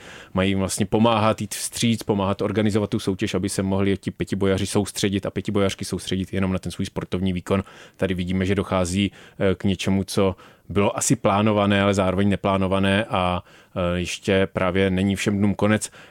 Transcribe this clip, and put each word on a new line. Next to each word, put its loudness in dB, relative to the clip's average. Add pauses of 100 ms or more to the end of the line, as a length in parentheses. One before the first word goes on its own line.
(340)
mají 2
vlastně 0
pomáhat 2
jít -8
vstříc, -2
pomáhat -2
organizovat 0
tu -2
soutěž, -2
aby -2
se -2
mohli 2
ti -8
pětibojaři 0
soustředit -2
a -6
pětibojařky -2
soustředit -4
jenom 0
na -2
ten -8
svůj -6
sportovní -4
výkon. 0 (340)
Tady -2
vidíme, -2
že 0
dochází, 0 (400)
eh, 0
k -6
něčemu, 0
co 0 (340)
bylo 0
asi 0
plánované, 2
ale 4
zároveň 2
neplánované 0
a, 0 (320)
eh, 0
ještě 0
právě 2
není 2
všem 0
dnům 2
konec. 0 (180)